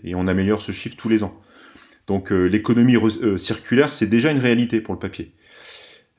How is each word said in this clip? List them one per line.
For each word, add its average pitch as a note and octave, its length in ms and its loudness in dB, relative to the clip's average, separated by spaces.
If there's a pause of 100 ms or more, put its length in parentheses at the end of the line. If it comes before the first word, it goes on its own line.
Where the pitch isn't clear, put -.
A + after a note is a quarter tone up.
et F2 100 -8
on F2+ 140 -2
améliore F#2+ 340 0
ce G#2 100 -8
chiffre - 240 -12
tous - 140 -6
les A2 140 2
ans. - 180 -8 (640)
Donc, G2 260 -4
euh, F#2 140 4
l'économie A#2 500 2
re-, A2 280 2
euh, G2+ 140 0
circulaire, B2+ 540 0
c'est - 140 -4
déjà A#2 240 2
une D3 80 0
réalité A#2+ 420 2
pour G#2 140 -6
le F2+ 60 -8
papier. - 340 -12 (840)